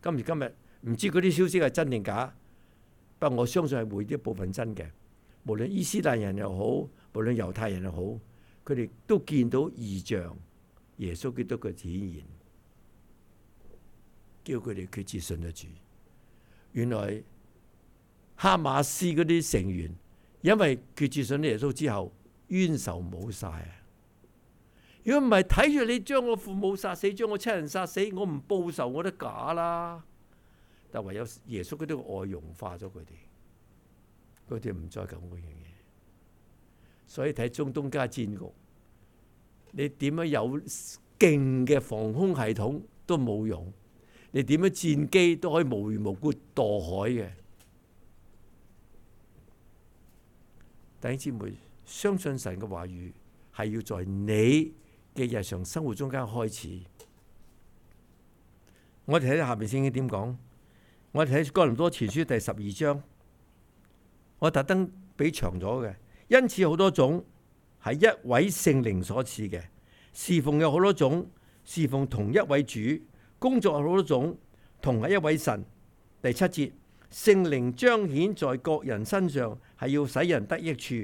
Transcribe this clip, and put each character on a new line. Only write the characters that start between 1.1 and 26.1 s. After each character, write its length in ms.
啲 100
消 160
息 140
係 80
真 200
定 140
假， 320
不 120
過 80
我 80
相 200
信 140
係 100
會 140
一 140
部 160
分 180
真 240
嘅。 120
無 100
論 100
伊 160
斯 180
蘭 200
人 160
又 140
好， 160
無 240
論 220
猶 180
太 160
人 120
又 80
好， 120
佢 100
哋 140
都 120
見 300
到 100
異 360
象， 320
耶 180
穌 180
基 120
督 100
嘅 200
顯 380
現， 100
叫 140
佢 160
哋 140
決 160
志 180
信 160
咗 140
主。 40
原 160
來 340
哈 220
馬 260
斯 220
嗰 180
啲 280
成 200
員 240
因 160
為 200
決 120
志 160
信 140
咗 60
耶 140
穌 140
之 180
後， 240
冤 280
仇 240
冇 300
晒 160
啊！ 340
如 160
果 80
唔 20
係， 140
睇 360
住 60
你 140
將 280